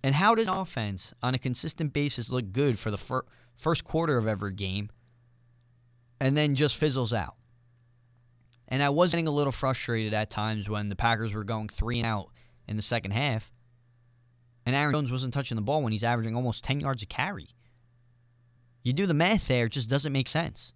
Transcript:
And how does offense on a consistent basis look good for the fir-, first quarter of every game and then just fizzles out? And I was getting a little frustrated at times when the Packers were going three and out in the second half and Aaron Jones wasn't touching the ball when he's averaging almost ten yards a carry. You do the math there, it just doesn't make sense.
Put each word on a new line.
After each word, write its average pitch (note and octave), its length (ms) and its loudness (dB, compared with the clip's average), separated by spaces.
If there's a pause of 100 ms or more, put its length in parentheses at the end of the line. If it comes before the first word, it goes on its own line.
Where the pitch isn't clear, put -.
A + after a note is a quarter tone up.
And C#3 80 4
how G3 220 4
does A3 140 0
offense A2+ 640 -4 (100)
on B2+ 100 2
a B2+ 60 0
consistent C#3+ 540 -4
basis C#3 360 -2
look A#2+ 220 -2
good B2+ 260 2
for G#2+ 140 -4
the G#2 60 -4
fir-, - 260 -4 (320)
first - 300 0
quarter D#3+ 320 2
of A2 100 2
every G2+ 240 -2
game G2 380 -4 (1300)
and C3+ 160 2
then D3+ 200 4
just C#3 200 2
fizzles B2+ 380 0
out? G2 240 -4 (1300)
And C3+ 160 0
I C#3+ 60 4
was E3+ 220 4
getting E3 160 2
a D3+ 40 0
little C#3+ 220 2
frustrated A#2 600 -2
at G#2+ 160 0
times G#2+ 380 -4
when G#2 220 -2
the G2 80 -4
Packers A2+ 360 0
were G#2+ 120 -6
going G#2+ 240 -4
three A#2+ 300 -2
and A#2 60 0
out G#2+ 220 -2 (400)
in G#2+ 80 -4
the G#2+ 60 -2
second G#2+ 300 -2
half A#2 380 0 (1160)
and B2 100 2
Aaron D3 180 2
Jones C#3+ 180 0
wasn't B2+ 220 -4
touching C#3 220 -2
the A2 60 -2
ball C#3+ 200 0
when A2 120 0
he's G#2 100 -2
averaging A2+ 320 0
almost A#2+ 300 -2
ten C#3+ 160 0
yards C3+ 200 -2
a - 40 -10
carry. D3+ 420 -6 (1400)
You B2 80 0
do F3 140 2
the F3 80 2
math F3+ 340 4
there, A#2+ 200 4
it G#2+ 40 -2
just A#2 180 -4
doesn't C#3 220 0
make C3+ 160 0
sense. - 480 -4